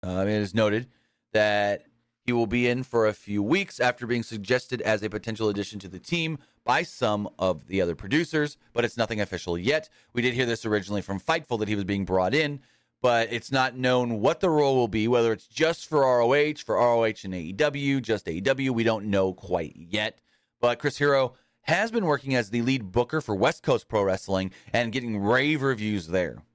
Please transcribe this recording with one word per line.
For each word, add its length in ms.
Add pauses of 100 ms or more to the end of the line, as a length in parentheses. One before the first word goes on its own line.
Uh, 240
it 20
is 260
noted 340 (440)
that 540 (400)
he 60
will 140
be 220
in 140
for 240
a 80
few 280
weeks 380
after 260
being 160
suggested 600
as 200
a 60
potential 400
addition 300
to 100
the 100
team 400 (240)
by 200
some 440 (120)
of 300
the 120
other 140
producers, 640 (160)
but 100
it's 140
nothing 240
official 340
yet. 320 (240)
We 80
did 140
hear 100
this 220
originally 340
from 180
Fightful 400
that 100
he 60
was 100
being 200
brought 300
in, 260 (400)
but 320
it's 180
not 260
known 440
what 200
the 100
role 260
will 120
be, 200
whether 240
it's 140
just 400
for 180
R 160
O 140
H, 300
for 120
R 200
O 80
H 200
and 100
A 40
E 140
W, 480
just 280
A 40
E 100
W. 300
We 120
don't 220
know 260
quite 440
yet. 420 (420)
But 180
Chris 200
Hero 360 (280)
has 280
been 140
working 300
as 160
the 120
lead 300
booker 300
for 120
West 280
Coast 260
Pro 140
Wrestling 500 (200)
and 200
getting 260
rave 440
reviews 460
there. 340 (120)